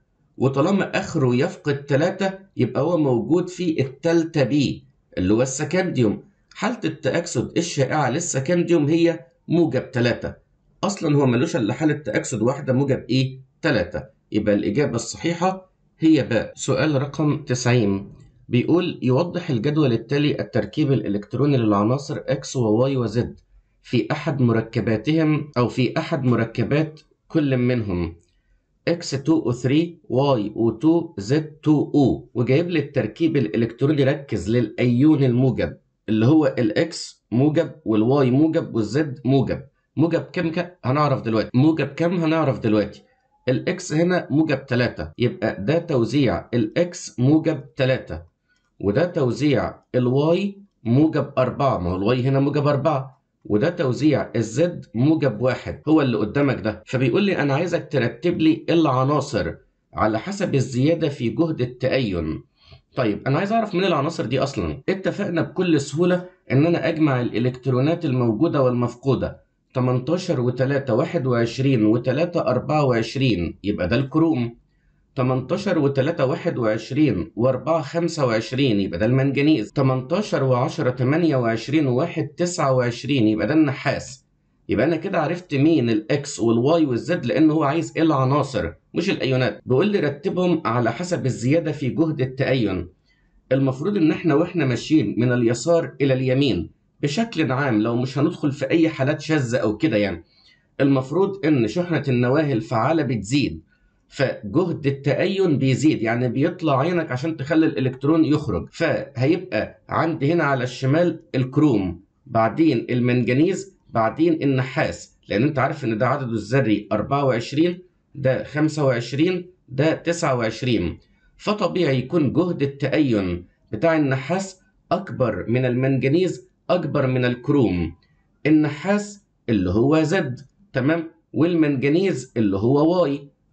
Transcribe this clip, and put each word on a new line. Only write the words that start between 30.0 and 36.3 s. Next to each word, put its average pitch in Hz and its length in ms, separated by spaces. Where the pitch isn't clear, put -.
واي 120 460
أو 113 140
تو، 160 480
زد 135 280
تو 151 320
أو". 123 380
وجايب 131 360
لي 165 100
التركيب 135 580
الإلكتروني، 135 680
ركز، 104 460
للأيون 127 760
الموجب 120 540
اللي 110 160
هو 147 340